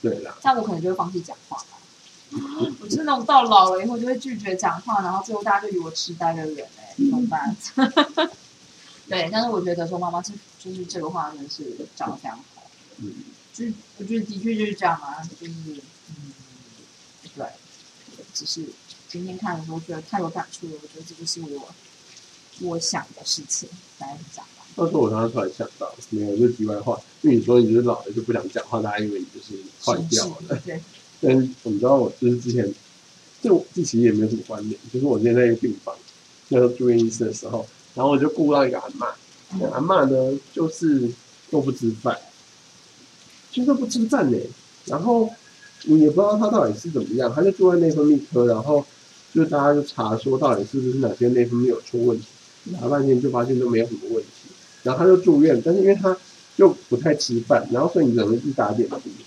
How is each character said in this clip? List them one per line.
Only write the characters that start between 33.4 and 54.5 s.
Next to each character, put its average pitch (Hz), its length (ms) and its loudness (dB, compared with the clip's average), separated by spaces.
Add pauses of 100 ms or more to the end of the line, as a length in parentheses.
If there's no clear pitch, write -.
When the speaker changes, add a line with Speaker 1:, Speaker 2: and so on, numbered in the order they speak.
Speaker 1:
这 220 120 4
我， - 120 2 (100)
这 175 80 -2
其 - 140 -2
实 120 80 4
也 113 60 6
没 107 100 2
有 110 80 0
什 117 80 -2
么 - 100 -8
关 107 220 -10
联， 107 100 -8 (140)
就 127 40 -2
是 135 80 0
我 123 120 2
之 107 80 0
前 120 100 4
在 123 120 6
一 - 20 6
个 117 80 4
病 113 260 -4
房， - 100 -10 (540)
那 131 120 4
时 123 60 8
候 120 100 4
住 123 140 0
院 117 80 6
医 113 140 4
师 113 140 -4
的 107 80 -4
时 - 120 -12
候， 113 220 -6 (260)
然 127 120 0
后 143 40 4
我 143 80 4
就 143 120 2
顾 147 240 2
到 139 120 4
一 123 60 0
个 127 80 -4
阿 - 120 -12
嬷， 123 200 -8 (400)
Speaker 2:
嗯。 190 100 -6
Speaker 1:
那 - 100 -4
阿 127 100 -4
嬷 170 240 4
呢， 131 340 0 (140)
就 160 160 -2
是 139 420 0 (400)
都 156 80 2
不 131 140 -2
吃 117 180 -2 (100)
饭， 117 160 -2 (1300)
就 254 120 -4
是 247 40 2
都 277 80 4
不 247 100 -2
吃 226 200 -2
饭 196 260 2
欸。 - 180 -2 (360)
然 151 160 -4
后 226 280 4 (540)
你 156 160 6
也 151 100 8
不 147 40 0
知 175 60 4
道 208 180 4
她 214 100 2
到 208 180 4
底 107 140 -2
是 170 100 -10
怎 135 140 -4
么 110 120 -6
样， 127 200 0
她 151 60 0
就 190 100 4
住 185 180 4
在 175 100 4
内 160 120 4
分 147 140 2
泌 147 120 8 (140)
科， 123 140 4
然 110 180 2
后 143 220 2 (480)
就 160 100 4
大 147 180 0
家 143 120 4
就 147 100 2
查 110 320 -4
说 131 220 -2
到 135 180 2
底 101 160 -4
是 135 80 -2
不 127 100 -2
是 131 100 -2
哪 113 160 0
些 123 120 2
内 123 160 4
分 120 160 0
泌 123 60 2
有 117 160 0
出 120 240 -2
问 117 120 2
题， - 100 -12 (520)
查 120 80 -4
半 139 180 0
天 127 160 4
就 135 80 0
发 123 160 0
现 127 140 0
都 123 100 0
没 113 100 2
有 113 80 2
什 113 60 -8
么 101 60 -8 (120)
问 113 120 -2
题。 - 60 -18 (540)